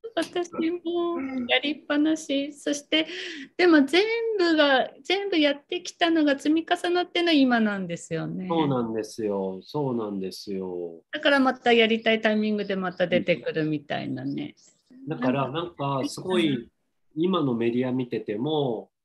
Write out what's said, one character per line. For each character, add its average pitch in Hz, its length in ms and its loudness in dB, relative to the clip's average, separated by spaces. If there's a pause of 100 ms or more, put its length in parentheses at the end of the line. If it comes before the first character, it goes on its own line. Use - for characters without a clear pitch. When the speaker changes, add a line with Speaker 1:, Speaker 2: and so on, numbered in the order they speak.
(140)
Speaker 1:
私 339 360 -4
も 339 680 -2 (300)
や 254 100 2
り 294 140 -2
っ - 140 -12
ぱ 294 100 0
な 311 180 4
し。 285 380 -4
そ - 200 -4
し 285 100 -6
て、 311 240 0 (500)
で 359 100 6
も 302 180 8
全 339 180 4 (340)
部 339 180 4
が、 277 340 4 (140)
全 403 260 -2
部 370 80 0
や 285 160 4
っ 285 120 -10
て 359 160 -8
き - 120 -14
た 349 160 0
の 320 140 4
が 285 140 4
積 294 120 -2
み 320 200 2
重 349 200 0
な 359 140 2
っ - 40 -2
て 359 160 -2
の 339 80 2
今 262 280 6
な 208 180 2
ん 190 100 -6
で 170 100 -6
す - 160 -10
よ 160 140 -4
ね。 185 200 -8
Speaker 2:
そ 165 180 2
う - 20 0
な 127 160 0
ん 110 100 -4
で 110 100 -2
す 107 220 -6
よ。 95 380 -2
そ 143 280 -4
う 120 40 -2
な 107 160 -4
ん 98 80 -6
で 95 120 -6
す - 220 -10
よ。 90 480 -8 (100)
Speaker 1:
だ - 80 -8
か 294 120 4
ら 277 80 4
ま 262 140 2
た 240 200 2
や 226 140 6
り 226 160 0
た 226 100 2
い 220 80 0
タ 220 120 2
イ - 20 0
ミ 214 160 0
ン 208 60 0
グ 202 80 -4
で 196 100 -4
ま 185 180 -4
た 180 140 0
出 175 140 2
て 175 160 0
く - 140 -6
る 156 140 -2
み 151 160 -2
た 143 200 -6
い 135 80 -8
な 127 140 -8
ね。 143 320 -8 (360)
Speaker 2:
う - 40 -20
ん。 - 120 -16
だ 156 100 -6
か 127 140 0
ら 131 180 0
な 160 140 -6
ん 175 120 -12
か 139 320 -2
す - 140 -10
ご 180 180 0
い、 160 100 2
Speaker 1:
な 135 80 0
ん 117 60 -6
か - 60 -20 (460)
Speaker 2:
今 175 260 0
の 135 140 0
メ 117 160 0
デ 123 80 0
ィ 127 80 0
ア 127 40 -2
見 127 160 -4
て 120 120 -6
て 107 160 -6
も 127 540 -2 (160)